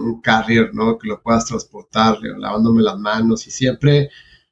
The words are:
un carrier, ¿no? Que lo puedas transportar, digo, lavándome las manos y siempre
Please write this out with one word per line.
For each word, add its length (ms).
un 220
carrier, 500
¿no? 240
Que 100
lo 160
puedas 220
transportar, 800
digo, 160
lavándome 440
las 160
manos 480
y 40
siempre 580